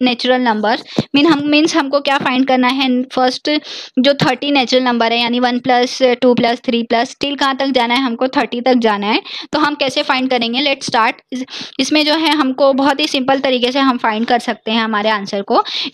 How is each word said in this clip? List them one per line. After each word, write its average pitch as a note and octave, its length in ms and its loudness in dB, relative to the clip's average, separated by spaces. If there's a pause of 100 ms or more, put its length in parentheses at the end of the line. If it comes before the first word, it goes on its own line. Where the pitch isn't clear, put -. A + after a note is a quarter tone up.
natural B3+ 460 0
numbers, G#3+ 340 0 (320)
Mean C#4+ 120 4
हम, D#4 200 2
means D4+ 300 2
हमको C#4+ 240 0
क्या C#4+ 180 0
find C4 300 -2
करना B3+ 220 2
है, C4+ 200 0 (140)
First C4 460 -2 (480)
जो C4+ 180 4
thirty C#4+ 340 0
natural B3+ 320 2
number A#3 300 0
है A#3 80 0
यानी A#3+ 200 0
one B3 200 0
plus B3+ 380 0 (240)
two B3 120 6
plus A#3+ 320 0
three A#3 180 0
plus A#3 320 -2
till C#4+ 240 -4
कहाँ C#4 160 0
तक C#4 160 -2
जाना A#3+ 220 0
है C4+ 80 0
हमको, B3+ 280 -2
थर्टी A#3+ 300 -2
तक B3+ 200 2
जाना G#3 260 0
है। C4 160 0 (300)
तो D4+ 60 -2
हम D4 180 0
कैसे C#4+ 280 -2
find C4 260 -2
करेंगे, A#3+ 340 -2
let's C#4 260 -4
start। A#3 200 2 (220)
इस-, B3+ 120 -8 (360)
इसमें D4+ 240 0
जो D4 100 2
है D#4+ 220 0
हमको C4+ 360 2
बहुत C#4 280 0
ही D4+ 60 0
simple C4+ 340 0
तरीके B3+ 320 0
से C#4 60 -2
हम C4 200 2
find A3+ 280 -2
कर A#3+ 120 2
सकते A3+ 320 -6
हैं A3+ 120 0
हमारे A3 280 0
answer G3+ 320 -4
को। C#4 200 0 (320)